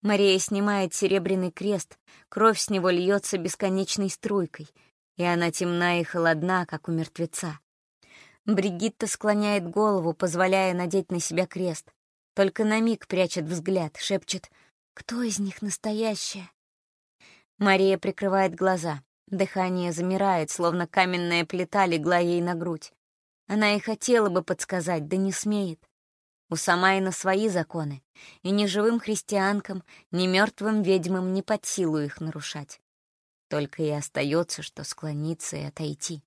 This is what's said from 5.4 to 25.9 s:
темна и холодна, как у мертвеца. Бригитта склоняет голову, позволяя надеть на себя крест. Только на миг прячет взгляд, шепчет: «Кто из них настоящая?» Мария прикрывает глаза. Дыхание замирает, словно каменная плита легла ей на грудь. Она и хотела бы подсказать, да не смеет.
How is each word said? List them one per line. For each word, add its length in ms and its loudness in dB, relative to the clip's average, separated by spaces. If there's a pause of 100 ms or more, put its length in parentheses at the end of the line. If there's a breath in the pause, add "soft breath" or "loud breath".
темна 500 0
и 40 0
холодна, 600 0
как 220 -10
у 40 -2
мертвеца. 680 -6 (840 loud breath)
Бригитта 640 0
склоняет 600 0
голову, 440 0
позволяя 640 2
надеть 360 -2
на 100 -2
себя 260 -2
крест. 460 -6 (420)
Только 300 2
на 160 2
миг 260 0
прячет 380 0
взгляд, 520 -2
шепчет: 540 -4 (420 soft breath)
«Кто 300 -8
из 160 -4
них 240 -6
настоящая?» 880 -4 (1080 soft breath)
Мария 380 6
прикрывает 580 0
глаза. 480 0 (260)
Дыхание 640 -2
замирает, 580 0
словно 360 0
каменная 580 0
плита 420 0
легла 320 2
ей 240 2
на 120 -2
грудь. 380 -8 (540)
Она 280 2
и 60 0
хотела 480 2
бы 140 0
подсказать, 680 -4
да 80 -2
не 160 2
смеет. 480 -2 (680)